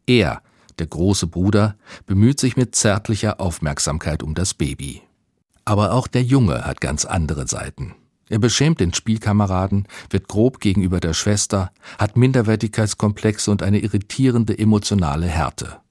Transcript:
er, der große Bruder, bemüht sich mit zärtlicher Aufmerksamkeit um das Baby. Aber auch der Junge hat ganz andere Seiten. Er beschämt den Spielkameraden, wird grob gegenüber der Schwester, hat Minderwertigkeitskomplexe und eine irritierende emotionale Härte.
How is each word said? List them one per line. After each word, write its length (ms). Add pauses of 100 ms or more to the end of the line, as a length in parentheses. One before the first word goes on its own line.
er, 360 (380)
der 80
große 400
Bruder, 480 (320)
bemüht 320
sich 180
mit 160
zärtlicher 640
Aufmerksamkeit 840
um 100
das 220
Baby. 480 (600)
Aber 300
auch 140
der 160
Junge 420
hat 160
ganz 240
andere 400
Seiten. 480 (360)
Er 100
beschämt 400
den 120
Spielkameraden, 960 (220)
wird 180
grob 320
gegenüber 400
der 140
Schwester, 580 (280)
hat 180
Minderwertigkeitskomplexe 1300
und 100
eine 180
irritierende 800
emotionale 720
Härte. 500 (140)